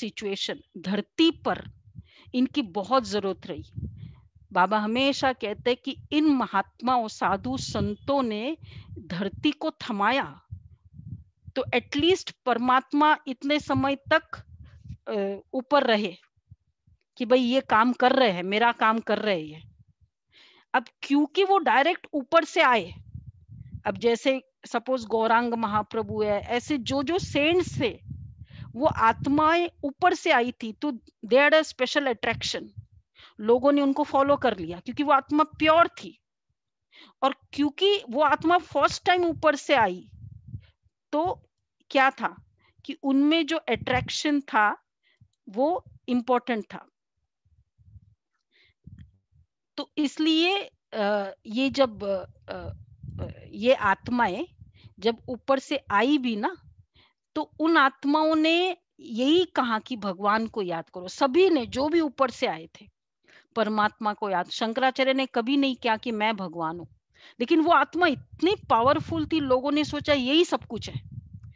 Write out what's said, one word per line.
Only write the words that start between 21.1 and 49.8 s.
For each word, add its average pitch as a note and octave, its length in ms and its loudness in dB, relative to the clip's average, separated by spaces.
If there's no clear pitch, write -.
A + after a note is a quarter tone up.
वो G4 140 4
direct D4+ 540 2
ऊपर D#4+ 320 2
से - 180 0
आए, A#3 300 2
अब G3+ 120 -2
जैसे A#3+ 440 0
suppose B3 380 -4
गौरांग A3+ 500 2
महाप्रभु G#3+ 680 -4
है, G#3 180 0
ऐसे A#3+ 380 -4
जो C4 240 -4
जो D#4+ 160 -2
saints D#4+ 600 0
थे A3+ 200 -4
वो B3+ 120 -2
आत्माएं D4+ 840 2
ऊपर F4+ 300 0
से E4 180 0
आई B3 200 2
थी, A3 200 -10
तो D4 200 -4
they A3 420 -4
had D4 180 6
a D#4 220 2
special C4 400 -2
attraction। - 540 -6
लोगों A#3+ 320 4
ने C#4+ 100 4
उनको C#4 220 2
फॉलो C#4 320 2
कर A#3 220 0
लिया F3 220 -10
क्योंकि B3 220 -6
वो D4 100 2
आत्मा D4 320 2
pure D#4 440 4
थी, - 320 -18
और C4+ 140 0
क्योंकि F#4 580 0
वो C4 120 0
आत्मा D#4 360 4
first - 460 -2
time F4+ 200 2
ऊपर D4+ 320 0
से D4 180 -2
आई F#3+ 360 0
तो G#3+ 360 -2
क्या C4+ 200 4
था F#3 340 -6
कि C#4+ 80 -10
उनमें C#4+ 540 2
जो E4 100 -2
attraction C#4 840 -2
था A3 360 0
वो C4+ 360 -2
important A#3+ 560 -2
था। - 220 -18
तो - 220 -10